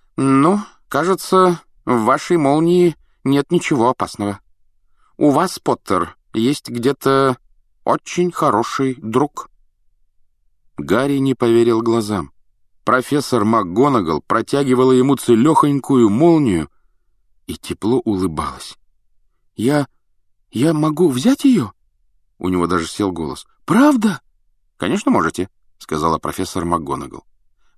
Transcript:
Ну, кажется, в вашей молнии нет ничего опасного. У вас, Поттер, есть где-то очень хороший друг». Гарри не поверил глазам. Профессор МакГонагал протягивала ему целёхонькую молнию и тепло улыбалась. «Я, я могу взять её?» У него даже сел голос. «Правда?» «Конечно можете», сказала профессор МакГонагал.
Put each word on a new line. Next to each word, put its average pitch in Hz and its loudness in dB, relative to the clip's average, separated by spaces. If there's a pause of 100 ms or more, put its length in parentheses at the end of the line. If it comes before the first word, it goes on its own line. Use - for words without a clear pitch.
(180)
Ну, 135 2 (300)
кажется, 180 0 (240)
в 123 0
вашей 135 0
молнии 165 2 (260)
нет 139 0
ничего 143 0
опасного. 101 -6 (760)
У 147 4
вас, 156 0
Поттер, 92 -4 (160)
есть 120 -2
где-то 135 0 (480)
очень 175 -2
хороший 131 -2
друг». 123 -4 (1300)
Гарри 127 -2
не 135 0
поверил 117 2
глазам. 107 -2 (500)
Профессор 123 0
МакГонагал 107 0
протягивала 127 0
ему 127 4
целёхонькую 135 2
молнию 123 2 (760)
и - -12
тепло 110 -2
улыбалась. 90 -6 (800)
«Я, 139 0 (640)
я 147 0
могу 156 0
взять 147 0
её?» 185 2 (680)
У 90 -4
него 87 0
даже 85 -2
сел 98 -4
голос. 78 -10 (160)
«Правда?» 226 2 (560)
«Конечно 131 -4
можете», 90 -2 (280)
сказала 80 -2
профессор 90 -6
МакГонагал. 73 -6 (540)